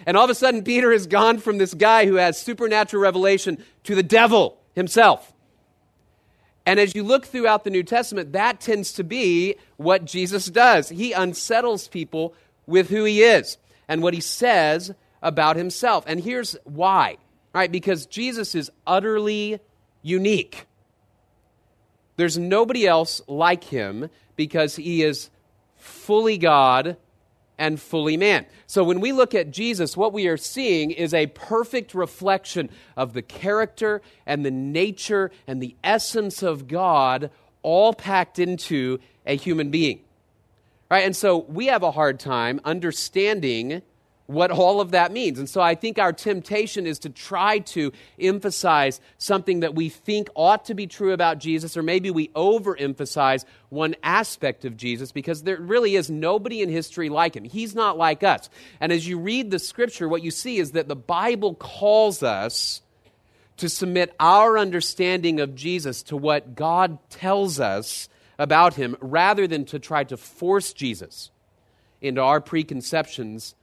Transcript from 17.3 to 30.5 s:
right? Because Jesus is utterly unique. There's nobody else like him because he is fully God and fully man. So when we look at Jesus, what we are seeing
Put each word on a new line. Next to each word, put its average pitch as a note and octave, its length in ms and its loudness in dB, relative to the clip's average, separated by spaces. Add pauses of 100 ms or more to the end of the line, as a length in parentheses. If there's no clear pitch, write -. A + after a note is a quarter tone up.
right? F3+ 180 0
Because F3 360 -4
Jesus A3+ 480 -8
is D3+ 160 -6 (160)
utterly G#3 720 0 (420)
unique. F#3 640 -2 (1500)
There's E3+ 220 0
nobody G#3+ 480 2
else E3 400 2
like E3 380 0
him A2+ 440 -6 (260)
because D3+ 400 -2
he E3 280 -2
is D3+ 260 -2 (480)
fully G#3+ 600 0
God D3 580 4 (600)
and D#3 220 -2
fully D#3 380 -2
man. F#3+ 280 2 (220)
So F#3+ 160 2
when F3+ 160 2
we B3 140 -2
look B3+ 200 2
at E3+ 160 0
Jesus, F#3 460 -4
what G3+ 160 0
we G3 160 -2
are E3 80 0
seeing E3+ 560 -2